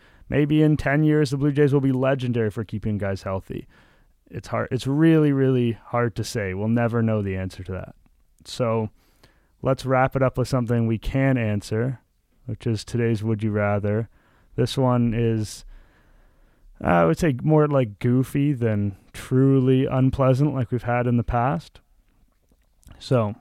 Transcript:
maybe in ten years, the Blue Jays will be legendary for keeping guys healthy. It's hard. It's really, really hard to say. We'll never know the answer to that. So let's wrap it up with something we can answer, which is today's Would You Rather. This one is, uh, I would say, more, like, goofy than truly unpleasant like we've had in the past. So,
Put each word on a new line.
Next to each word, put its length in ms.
maybe 340
in 140
ten 260
years, 280
the 60
Blue 160
Jays 200
will 80
be 120
legendary 580
for 140
keeping 340
guys 260
healthy. 420
It's 180
hard. 220
It's 160
really, 460
really 400
hard 440
to 80
say. 300
We'll 140
never 340
know 180
the 160
answer 280
to 80
that. 220
So 460
let's 240
wrap 300
it 80
up 160
with 100
something 380
we 120
can 380
answer, 640
which 200
is 180
today's 380
Would 200
You 80
Rather. 580
This 220
one 360
is, 500
uh, 40
I 200
would 120
say, 240
more, 240
like, 320
goofy 540
than 440
truly 720
unpleasant 720
like 160
we've 140
had 220
in 100
the 80
past. 560
So, 420